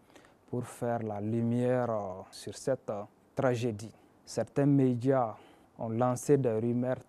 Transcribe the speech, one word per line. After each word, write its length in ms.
pour 160
faire 380
la 180
lumière, 720
euh, 400
sur 260
cette, 320
euh, 140
tragédie. 580
Certains 400
médias 720
ont 120
lancé 480
des 200
rumeurs 500